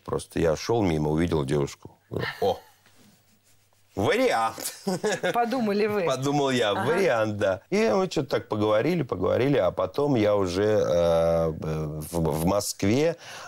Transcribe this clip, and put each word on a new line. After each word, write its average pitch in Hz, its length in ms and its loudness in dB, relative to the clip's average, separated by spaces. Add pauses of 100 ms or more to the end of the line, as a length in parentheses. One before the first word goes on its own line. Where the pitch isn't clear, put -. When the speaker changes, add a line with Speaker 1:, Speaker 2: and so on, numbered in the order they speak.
Speaker 1:
просто. - 380 -8
Я 80 160 2
шел 117 260 -2
мимо, 76 280 0
увидел 80 340 0
девушку. 69 460 -4 (180)
Говорю, - 180 -6 (140)
«О, - 180 -2 (1400)
вариант!» 180 800 0 (100)
<laughs> 185 480 -2
Speaker 2:
Подумали 220 540 0
вы. 208 180 0
Speaker 1:
Подумал 139 460 0
я, 113 200 2
Speaker 2:
Ага. 95 140 -2
Speaker 1:
вариант, 123 520 2
да. 95 320 0
И 190 80 0 (160)
мы 190 180 0
что-то 139 180 -2
так 117 200 -2
поговорили, 110 540 2
поговорили, 104 540 0
а 90 140 2
потом 139 440 0
я 104 200 4
уже, 95 280 0
э, 82 840 2
в, 78 640 -6
в 80 340 -2
Москве, 107 680 0 (320)